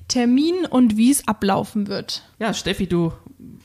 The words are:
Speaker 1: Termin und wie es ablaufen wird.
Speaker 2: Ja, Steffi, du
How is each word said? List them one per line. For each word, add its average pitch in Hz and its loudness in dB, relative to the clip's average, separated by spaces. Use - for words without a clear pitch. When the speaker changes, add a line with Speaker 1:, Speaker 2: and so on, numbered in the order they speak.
Speaker 1:
Termin 294 2
und 247 4
wie 233 4
es 285 0
ablaufen 202 -2
wird. - -8
Speaker 2:
Ja, 185 -4
Steffi, 185 -4
du 170 0